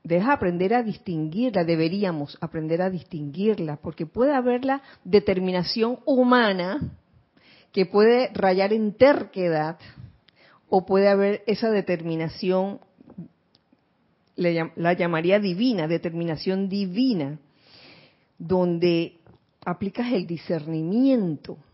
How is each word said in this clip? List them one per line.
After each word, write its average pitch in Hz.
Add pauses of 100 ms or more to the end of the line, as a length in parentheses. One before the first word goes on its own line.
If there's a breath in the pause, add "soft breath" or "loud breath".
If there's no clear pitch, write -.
debes 180
aprender 190
a 247
distinguirla, 185
deberíamos 165
aprender 160
a 190
distinguirla, 160
porque 165
puede 254
haber 247
la 269 (220 loud breath)
determinación 190
humana 247 (920 soft breath)
que 190
puede 220
rayar 190
en 220
terquedad, 170 (920 soft breath)
o 185
puede 196
haber 202
esa 220
determinación, 180 (1600)
le 175
llam-, 165
la 170
llamaría 175
divina, 196
determinación 170
divina, 185 (1000 soft breath)
donde 170 (480)
aplicas 202
el 175
discernimiento 165 (160)